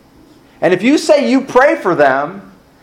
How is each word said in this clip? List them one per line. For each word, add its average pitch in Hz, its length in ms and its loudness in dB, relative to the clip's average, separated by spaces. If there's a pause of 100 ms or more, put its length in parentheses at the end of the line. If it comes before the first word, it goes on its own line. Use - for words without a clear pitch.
(600)
And 160 120 0
if 180 120 0
you 277 120 2
say 285 320 0
you 262 120 0
pray 277 340 2
for 185 220 -4
them, 143 560 -2 (300)